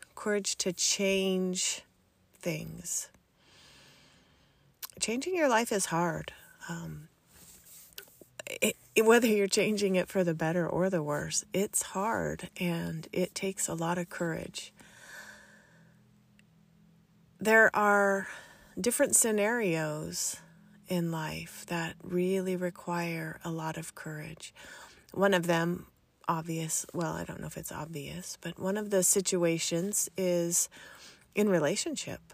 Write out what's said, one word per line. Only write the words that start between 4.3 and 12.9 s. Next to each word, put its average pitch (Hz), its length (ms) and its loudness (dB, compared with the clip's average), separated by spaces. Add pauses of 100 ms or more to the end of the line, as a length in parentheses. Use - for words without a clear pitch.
Changing 262 340 -4
your 330 140 4
life 233 240 4
is 196 140 2
hard. 165 480 -2 (340)
Um, 160 400 -10 (1400)
it, - 300 0 (220)
it, 220 80 6
whether 233 220 8
you're 202 200 4
changing 202 480 2
it - 140 2
for 190 160 2
the 165 100 0
better 160 320 0
or 185 220 0
the 180 120 0
worse, 147 520 -4
it's 196 300 0
hard, 190 680 -4 (100)
and 170 540 -4